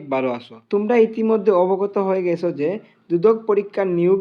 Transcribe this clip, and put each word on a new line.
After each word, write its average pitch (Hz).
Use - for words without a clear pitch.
ভালো 131
আছো। 120
তোমরা 214
ইতিমধ্যে 220
অবগত 190
হয়ে 190
গেছো 175
যে 151
দুদক 196
পরীক্ষার 202
নিয়োগ 180